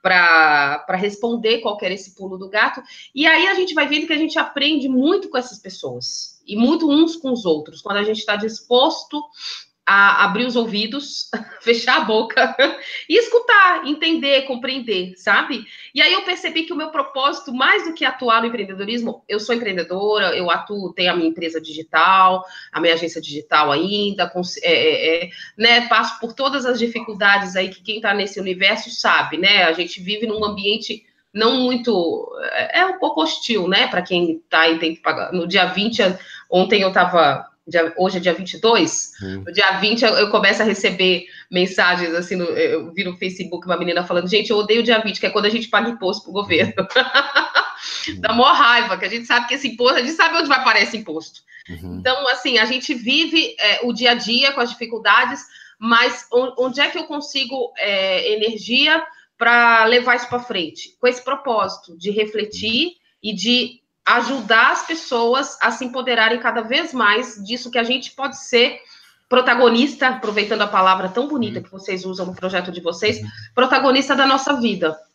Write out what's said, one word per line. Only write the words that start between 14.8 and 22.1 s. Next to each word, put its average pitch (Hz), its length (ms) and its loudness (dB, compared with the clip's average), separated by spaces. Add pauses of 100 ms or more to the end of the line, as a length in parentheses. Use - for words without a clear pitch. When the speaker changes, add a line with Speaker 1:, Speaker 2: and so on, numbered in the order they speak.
Speaker 1:
sabe? 226 480 0 (280)
E 277 80 0
aí 339 120 4
eu 381 100 0
percebi 339 400 -4
que 330 80 -8
o 330 40 -6
meu 311 140 -6
propósito, 285 640 -4
mais 339 320 2
do 320 80 -6
que 311 120 -4
atuar 240 360 0
no 233 60 -2
empreendedorismo, 214 800 -6
eu 214 140 -2
sou 233 120 -2
empreendedora, 196 840 -2
eu 180 120 -2
atuo, 175 440 -4
tenho 180 180 0
a 170 60 0
minha 160 100 0
empresa 165 320 -4
digital, 175 840 2 (260)